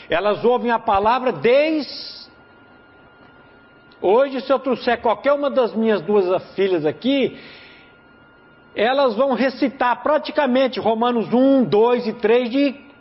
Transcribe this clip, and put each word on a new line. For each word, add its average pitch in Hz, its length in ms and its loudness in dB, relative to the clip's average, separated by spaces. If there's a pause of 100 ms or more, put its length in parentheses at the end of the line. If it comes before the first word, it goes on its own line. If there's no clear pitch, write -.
Elas 185 340 0
ouvem 233 260 0
a 226 100 0
palavra 226 520 0
desde, 269 960 0 (1700)
hoje, 262 400 2
se - 100 -4
eu 262 80 2
trouxer 240 400 -2
qualquer 240 320 0
uma 285 180 -2
das 233 240 0
minhas 220 280 0
duas 185 420 0 (120)
filhas 185 300 0
aqui, 247 540 -2 (1400)
elas 247 400 0
vão 269 160 0
recitar 247 720 -2
praticamente 269 720 0
Romanos 220 560 -2
um, 262 300 4
dois 220 420 2
e 220 60 -4
três 226 380 0
de 269 400 -2 (120)